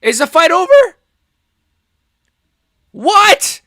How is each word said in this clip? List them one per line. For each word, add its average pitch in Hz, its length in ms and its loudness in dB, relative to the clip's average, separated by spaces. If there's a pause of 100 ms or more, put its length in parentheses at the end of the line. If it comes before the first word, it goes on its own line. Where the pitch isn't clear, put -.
Is 226 180 -4
the 277 80 -2
fight 320 240 0
over? 381 460 2 (2000)
What? 403 760 -2